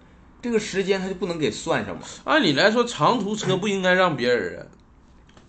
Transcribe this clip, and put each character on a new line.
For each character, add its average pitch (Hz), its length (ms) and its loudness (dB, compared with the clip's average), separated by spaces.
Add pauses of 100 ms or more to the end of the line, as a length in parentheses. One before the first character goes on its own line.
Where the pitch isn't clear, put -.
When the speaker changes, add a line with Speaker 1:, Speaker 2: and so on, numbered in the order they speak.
(400)
Speaker 1:
这 247 100 -6
个 226 80 0
时 190 240 -2
间 190 160 0
他 185 80 -6
就 190 100 -6
不 180 100 -6
能 170 120 -4
给 135 120 0
算 135 340 -4
上 95 100 -8
吗？ 78 60 -12 (240)
Speaker 2:
按 302 180 2
理 156 120 2
来 175 160 6
说， 240 120 2
长 226 380 2
途 208 160 -4
车 185 220 0
不 208 100 -2
应 196 140 -2
该 185 100 4
让 180 240 4
别 123 180 2
人 87 280 -2
啊。 - 40 -16 (840)